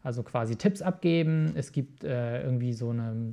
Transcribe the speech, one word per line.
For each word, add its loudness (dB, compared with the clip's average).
also -2
quasi -2
Tipps 2
abgeben. 2
Es -4
gibt, -4
äh, -2
irgendwie 0
so -4
eine, -2